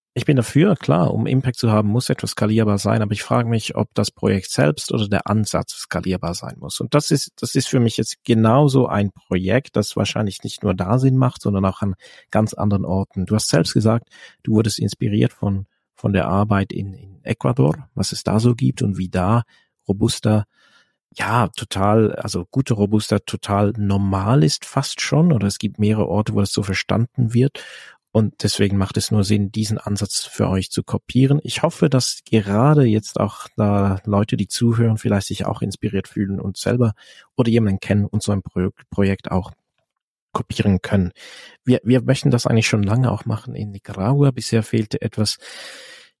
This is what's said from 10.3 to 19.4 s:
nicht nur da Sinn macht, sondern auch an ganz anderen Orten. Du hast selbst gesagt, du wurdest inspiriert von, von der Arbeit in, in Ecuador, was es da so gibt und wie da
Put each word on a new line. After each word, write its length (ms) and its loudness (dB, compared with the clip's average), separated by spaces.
nicht 200 -10
nur 120 0
da 240 0
Sinn 180 4
macht, 240 0
sondern 240 0
auch 160 -2
an 140 -2
ganz 240 0
anderen 320 0
Orten. 400 -2
Du 100 0
hast 140 -2
selbst 240 2
gesagt, 340 2
du 100 0
wurdest 240 2
inspiriert 560 0
von, 320 -4
von 180 -2
der 140 0
Arbeit 440 0
in, 220 -8
in 300 -20
Ecuador, 720 0
was 160 -4
es 120 -10
da 160 0
so 140 4
gibt 280 -2
und 160 -2
wie 120 -6
da 340 0